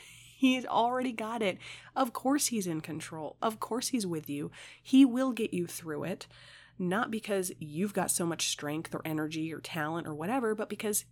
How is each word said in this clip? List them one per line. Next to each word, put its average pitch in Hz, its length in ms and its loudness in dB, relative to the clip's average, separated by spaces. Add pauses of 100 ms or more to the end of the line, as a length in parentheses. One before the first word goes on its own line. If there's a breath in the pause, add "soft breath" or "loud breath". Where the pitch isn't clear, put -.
(440 loud breath)
he's 254 220 4
already 247 460 2
got 220 300 -4
it. 190 160 2 (380 loud breath)
Of 254 160 2
course 277 360 2
he's 208 180 0
in 160 140 -2
control. 160 600 -8
Of 220 200 0
course 240 280 -2
he's 214 180 0
with 160 220 -4
you. 143 220 -4 (320 loud breath)
He 269 220 10
will 254 280 4
get 220 220 -2
you 175 120 0
through 151 380 -8
it, - 220 -6 (520 loud breath)
not 190 320 0
because 202 480 -2
you've 160 360 -2
got - 160 0
so 175 160 0
much 160 220 -2
strength 151 460 -4
or - 100 -4
energy 156 480 -2
or 135 80 -10
talent 160 460 -4
or 156 80 -6
whatever, 214 400 0
but 208 140 -4
because 214 440 -2